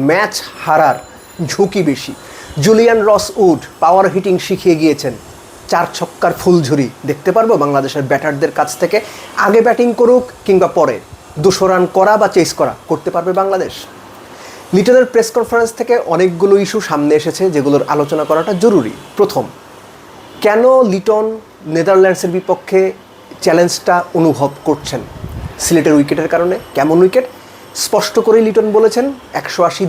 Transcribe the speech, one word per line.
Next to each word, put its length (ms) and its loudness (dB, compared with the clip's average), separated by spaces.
ম্যাচ 260 0
হারার 340 2
ঝুঁকি 400 -2
বেশি। 240 -6
জুলিয়ান 360 4
রস 160 2
উড 160 4
পাওয়ার 340 4
হিটিং 220 0
শিখিয়ে 360 0
গিয়েছেন 320 0
চার 140 0
ছক্কার 420 -4
ফুলঝুরি 480 2
দেখতে 220 -4
পারবো 220 2
বাংলাদেশের 460 -2
ব্যাটারদের 480 -2
কাছ 120 -2
থেকে? 160 0
আগে 160 4
ব্যাটিং 260 2
করুক 240 4
কিংবা 320 2
পরে, 180 0
দুশো 240 2
রান 160 2
করা 240 4
বা 140 4
চেস 140 2
করা 140 0
করতে 280 -4
পারবে 160 -2
বাংলাদেশ? 320 -4
লিটনের 360 4
প্রেস 240 2
কনফারেন্স 440 -2
থেকে 160 0
অনেকগুলো 400 2
ইস্যু 160 -4
সামনে 300 0
এসেছে 240 -4
যেগুলোর 280 2
আলোচনা 360 -2
করাটা 220 0
জরুরি। 300 2
প্রথম, 280 0
কেন 180 2
লিটন 320 0
নেদারল্যান্ডসের 600 2
বিপক্ষে 460 -2
চ্যালেঞ্জটা 520 0
অনুভব 320 0
করছেন 360 -4
সিলেটের 320 2
উইকেটের 360 0
কারণে? 220 0
কেমন 260 2
উইকেট? 220 2
স্পষ্ট 320 -2
করেই 220 4
লিটন 200 0
বলেছেন, 280 2
একশো 300 -6
আশি 180 -6